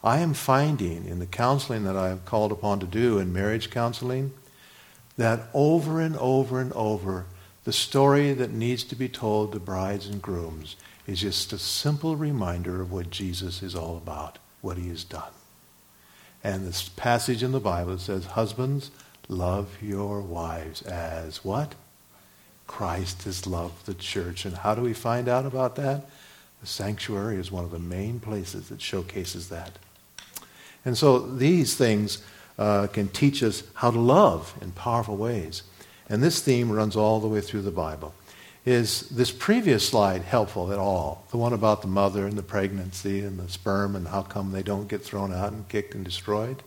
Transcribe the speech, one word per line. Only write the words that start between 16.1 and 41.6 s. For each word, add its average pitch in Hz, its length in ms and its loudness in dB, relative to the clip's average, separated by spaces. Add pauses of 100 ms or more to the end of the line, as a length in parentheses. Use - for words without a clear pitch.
And 95 220 -4
this 87 220 -6
passage 120 520 0
in 127 120 0
the 135 60 0
Bible 90 380 0
says, 92 280 -4
"Husbands, 123 680 -2 (360)
love 92 540 -2
your 101 400 -4
wives 82 600 -8
as" 82 600 -8
what? 127 300 -2 (960)
"Christ 90 560 -6
has 92 240 -8
loved 85 400 -6
the 98 80 -8
church." 87 500 -6
And 90 120 -6
how 101 180 0
do 120 80 -2
we 117 100 0
find 120 340 -2
out 127 200 2
about 127 300 -2
that? 139 300 -2 (540)
The 101 60 -14
sanctuary 104 680 -4
is 92 140 -6
one 90 120 -4
of 85 80 -6
the 85 80 -8
main 95 400 -4
places 107 500 -8
that 76 100 -12
showcases 90 680 -6
that. 85 300 -12 (1080)
And 123 100 0
so 131 220 8
these 135 560 4
things, 107 460 4 (400)
uh, 104 340 4
can 101 140 0
teach 139 340 2
us 110 220 0 (100)
how - 160 4
to 117 100 4
love 120 600 6
in 92 120 -10
powerful 117 440 -2
ways. 101 460 -4 (440)
And - 140 2
this 165 200 4
theme 120 300 4
runs 107 240 2
all 110 240 6
the 107 80 0
way 107 140 2
through 101 220 -4
the 98 80 -2
Bible. 78 420 -6 (520)
Is 120 440 4
this 120 200 2
previous 202 580 4
slide 95 360 4
helpful 98 500 0
at 101 60 -2
all? 90 500 0
The 120 80 -4
one 117 160 2
about 107 300 4